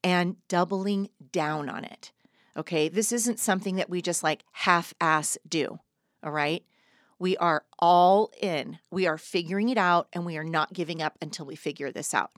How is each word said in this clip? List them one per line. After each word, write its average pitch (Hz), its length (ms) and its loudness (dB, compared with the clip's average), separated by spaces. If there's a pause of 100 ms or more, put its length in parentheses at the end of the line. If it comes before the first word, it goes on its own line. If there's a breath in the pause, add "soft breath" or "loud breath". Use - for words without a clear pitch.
and 180 340 2 (100)
doubling 190 600 0 (220)
down 151 360 -2
on - 160 -10
it. - 300 -18 (420 soft breath)
Okay, 156 320 0
this 202 240 -2
isn't 233 280 -2
something 190 360 0
that 185 140 -2
we 180 120 -4
just, 170 220 -2
like, 156 280 -2
half-ass 165 840 0 (100)
do, 156 320 -4 (440)
all 156 80 -8
right? 151 320 -2 (540 soft breath)
We 185 200 -2
are 170 260 2 (160)
all 180 600 6
in. 165 400 -4 (120)
We 185 160 0
are 156 100 0
figuring 190 520 -2
it 254 80 0
out, 175 360 4
and 175 120 -4
we 165 120 -6
are 156 60 -6
not 165 300 -2
giving 165 280 -4
up 151 200 -4
until 151 240 -10
we 139 100 -12
figure 147 360 -6
this - 220 -6
out. 95 240 0